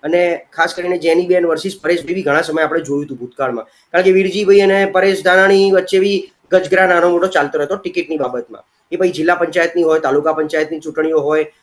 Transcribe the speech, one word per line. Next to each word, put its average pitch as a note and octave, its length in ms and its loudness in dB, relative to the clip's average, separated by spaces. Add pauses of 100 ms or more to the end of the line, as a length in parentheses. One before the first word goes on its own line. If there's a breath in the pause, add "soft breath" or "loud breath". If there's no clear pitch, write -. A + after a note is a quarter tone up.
અને E3+ 500 -2
ખાસ E3+ 220 -2
કરીને F3 240 -4
જેનીબેન E3+ 480 0
વર્સીસ E3 360 -4
પરેશભાઈ E3 320 -2
બી F#3+ 80 -6
ઘણા D3 180 0
સમય D#3+ 220 -4
આપણે D#3+ 180 -2
જોયું C#3+ 240 -6
હતું C3+ 140 -14
ભૂતકાળમાં, B2 460 -6
કારણ - 400 -4
કે F#3+ 80 4
વીરજીભાઈ F#3+ 480 4
અને G3 260 2
પરેશ F#3+ 380 0
ધાનાણી G3 460 4
વચ્ચે F#3+ 280 2
બી G3 340 -2 (180)
ગજગરા F#3 360 2
નાનો F3 240 4
મોટો F3 160 0
ચાલતો D3 320 -2
રહેતો D3 180 -4
ટિકિટની E3+ 400 -6
બાબતમાં. B2 480 -8 (280)
એ F3 40 -6
પછી F#3 140 0
જિલ્લા E3 240 0
પંચાયતની E3+ 480 -2
હોય, D#3+ 180 2
તાલુકા D3 320 0
પંચાયતની D#3 480 -4
ચૂંટણીઓ D#3 400 -2
હોય, D3+ 320 -2 (100)